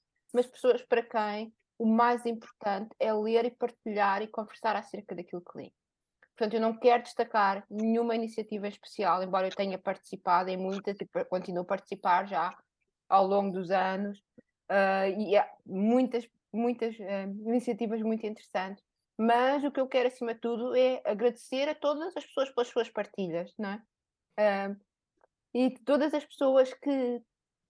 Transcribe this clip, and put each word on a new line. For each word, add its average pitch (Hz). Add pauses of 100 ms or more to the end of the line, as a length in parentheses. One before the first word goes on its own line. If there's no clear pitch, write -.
(340)
mas 247
pessoas 247
para 240
quem 220 (260)
o 233
mais 233
importante 220 (100)
é 226
ler 226
e 240
partilhar 208
e 220
conversar 214
acerca 208
daquilo 175
que -
lê. - (600)
Portanto, 214
eu 226
não 226
quero 240
destacar 208
nenhuma 226
iniciativa 214
em 202
especial, 185
embora 190
eu 185
tenha 190
participado 190
em 185
muitas 196
e -
pa-, 175
continuo 180
a -
participar 190
já 180 (540)
ao 190
longo 196
dos 180
anos, 190 (480)
ah, 190
e 196
há - (200)
muitas, 233 (240)
muitas, 233
ah, 196
iniciativas 226
muito 220
interessantes. 196 (360)
Mas 247
o 285
que 277
eu 262
quero, 254
acima 233
de 226
tudo, 240
é 254
agradecer 240
a 302
todas 302
as 285
pessoas 269
pelas 247
suas 233
partilhas, 185
não 202
é? 208 (560)
Ah, 202 (800)
e 254 (160)
todas 285
as 285
pessoas 262
que 247 (480)